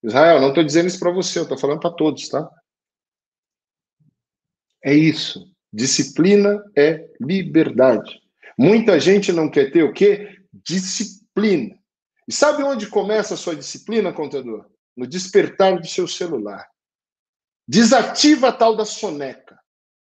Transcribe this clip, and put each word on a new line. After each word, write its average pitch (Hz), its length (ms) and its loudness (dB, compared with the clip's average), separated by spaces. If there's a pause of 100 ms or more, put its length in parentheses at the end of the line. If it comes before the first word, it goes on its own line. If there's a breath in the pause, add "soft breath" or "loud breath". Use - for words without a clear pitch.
Israel, 143 380 4
não 139 140 2
tô 165 80 2
dizendo 160 240 0
isso 180 120 -6
pra 175 120 -2
você, 180 300 -4
eu 160 60 -4
tô 135 120 -8
falando 143 220 -4
pra 170 100 -4
todos, 156 360 -4
tá? 156 240 -8 (2250)
É 135 120 2
isso. 156 520 0 (240)
Disciplina 202 920 0 (100)
é 156 320 2 (140)
liberdade. 135 960 0 (400 soft breath)
Muita 196 420 4
gente 190 320 2
não 160 160 0
quer 139 220 0
ter 156 140 4
o 139 80 -2
quê? 202 460 0 (140)
Disciplina. 180 1300 -4 (500)
E - 40 -10
sabe 294 300 2
onde 262 260 -4
começa 208 440 -2
a 170 40 -6
sua 165 200 -8
disciplina, 180 560 -6
contador? 120 540 -10 (280)
No 127 120 -10
despertar 180 720 0
do 165 60 -14
seu 180 200 -6
celular. 107 600 -10 (1000)
Desativa 240 800 2
a 233 40 2
tal 226 240 2
da 214 80 -4
soneca. 143 720 -12 (440)